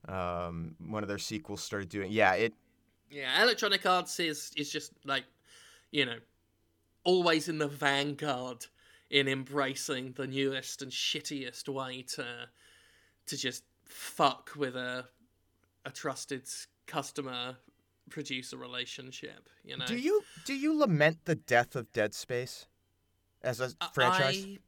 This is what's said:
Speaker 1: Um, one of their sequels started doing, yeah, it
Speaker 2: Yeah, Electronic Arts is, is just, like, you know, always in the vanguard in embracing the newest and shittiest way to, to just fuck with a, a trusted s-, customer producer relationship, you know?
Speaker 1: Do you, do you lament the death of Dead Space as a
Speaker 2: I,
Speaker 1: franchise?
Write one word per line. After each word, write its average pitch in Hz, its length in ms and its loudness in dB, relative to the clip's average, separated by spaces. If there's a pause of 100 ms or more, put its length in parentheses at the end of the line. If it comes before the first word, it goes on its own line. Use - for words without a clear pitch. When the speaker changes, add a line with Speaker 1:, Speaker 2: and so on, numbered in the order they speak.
Speaker 1:
Um, 87 720 -4
one 104 240 -6
of 98 60 -6
their 101 80 -2
sequels 104 440 -6
started 98 280 -6
doing, 101 240 -4
yeah, 101 220 8
it 113 180 2 (560)
Speaker 2:
Yeah, 143 340 2
Electronic 208 420 4
Arts 180 360 4
is, 156 340 -2
is 143 160 -4
just, 151 220 -6 (100)
like, 135 220 -2 (640)
you 139 140 4
know, 117 140 -6 (840)
always 175 460 6
in 156 80 -2
the 151 100 0
vanguard 139 1000 -2 (420)
in 139 180 4
embracing 135 840 -2
the 131 120 -6
newest 135 560 -2
and 131 120 -10
shittiest 139 760 -6
way 131 360 -6
to, 127 220 -8 (1000)
to 147 120 -8
just 127 260 -4 (200)
fuck - 720 0
with 131 220 -4
a, 127 280 -6 (760)
a 135 80 -12
trusted 135 520 -6
s-, - 240 -12 (180)
customer 127 720 -6 (520)
producer 131 460 -8
relationship, 127 960 -10 (160)
you 131 100 -12
know? 127 100 -4
Speaker 1:
Do 240 120 0
you, 381 260 2 (220)
do 269 80 -4
you 302 240 2
lament 160 480 4
the 160 100 2
death - 400 2
of 117 160 -6
Dead 107 220 2
Space - 540 -6 (760)
as 123 180 -2
a 127 120 -2 (100)
Speaker 2:
I, 170 120 -4
Speaker 1:
franchise? 180 540 4 (200)